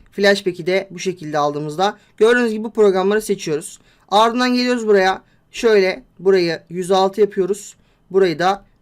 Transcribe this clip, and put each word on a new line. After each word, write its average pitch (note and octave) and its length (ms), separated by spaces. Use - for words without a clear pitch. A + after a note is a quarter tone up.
Flashback'i G3 540
de F#3 240
bu F3 80
şekilde D#3 400
aldığımızda D3+ 600
gördüğünüz A#3 360
gibi G#3+ 120
bu A3+ 80
programları G3+ 500
seçiyoruz. F3 560
Ardından A#3 460
geliyoruz B3 320
buraya. F#3+ 360
Şöyle G3+ 540
burayı F3 500
yüz F3 220
altı G3 300
yapıyoruz. G3 560
Burayı F3+ 280
da F#3+ 260